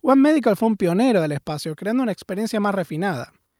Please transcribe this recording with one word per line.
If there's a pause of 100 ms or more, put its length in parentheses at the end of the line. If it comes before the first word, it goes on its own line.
One
Medical
fue
un
pionero
del
espacio,
creando
una
experiencia
más
refinada. (260)